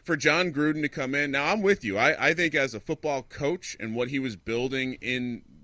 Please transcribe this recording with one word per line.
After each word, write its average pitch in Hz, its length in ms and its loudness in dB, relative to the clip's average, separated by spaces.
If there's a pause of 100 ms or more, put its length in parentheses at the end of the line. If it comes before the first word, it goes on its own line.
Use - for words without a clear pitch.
for 165 120 0
John 156 380 2
Gruden 151 300 2
to 143 40 0
come 135 280 -2
in, 143 160 0
now 139 200 0
I'm 214 120 0
with 196 200 4
you. 101 140 -2
I, 135 300 4
I 165 80 4
think 165 180 0
as 135 220 0
a 104 40 -6
football 143 440 -4
coach - 560 -4
and 113 160 -6
what 123 140 -2
he 139 100 -2
was 127 160 -4
building 127 640 -4
in, 123 400 -4 (220)